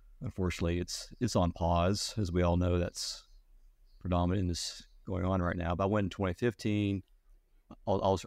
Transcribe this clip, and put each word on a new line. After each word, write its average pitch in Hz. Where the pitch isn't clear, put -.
Unfortunately, 87
it's, -
it's -
on 87
pause, 87
as 90
we 90
all 87
know. 90
That's -
predominant 90
in 90
this -
going 92
on 92
right 87
now. 85
But 92
I -
went 101
in 87
twenty 92
fifteen. 104
I, 101
I -
was, 95